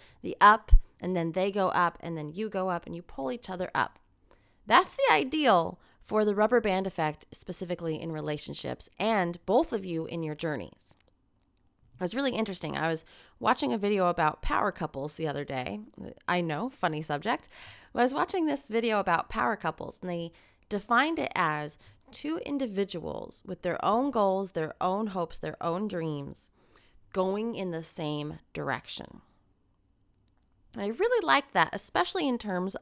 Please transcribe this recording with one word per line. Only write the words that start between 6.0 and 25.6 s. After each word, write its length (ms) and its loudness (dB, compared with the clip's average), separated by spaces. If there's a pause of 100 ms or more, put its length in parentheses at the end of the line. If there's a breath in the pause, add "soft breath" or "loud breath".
for 240 0
the 100 2
rubber 280 4
band 240 0
effect, 460 -4
specifically 680 -6
in 100 -6
relationships, 800 -6 (100)
and 460 0
both 300 2
of 100 -4
you 220 -4
in 160 -6
your 120 -6
journeys. 600 -8 (1000)
It 40 -20
was 140 -2
really 180 0
interesting. 440 -4
I 120 0
was 160 -2 (360 loud breath)
watching 320 2
a 60 -2
video 300 2
about 340 2
power 280 2
couples 460 -6
the 120 -4
other 160 -4
day. 360 -6 (480)
I 140 2
know, 280 -4
funny 320 -2
subject. 460 -4 (440 loud breath)
But 80 -2
I 20 6
was 120 4
watching 300 0
this 240 -2
video 320 2
about 300 0
power 260 0
couples, 460 -6
and 80 -6
they 220 -6 (360 soft breath)
defined 500 2
it 160 -4
as 440 -2 (340 soft breath)
two 320 -6
individuals 1040 -4
with 160 -10
their 200 -2
own 280 2
goals, 420 2
their 260 -4
own 300 0
hopes, 300 -4
their 240 -6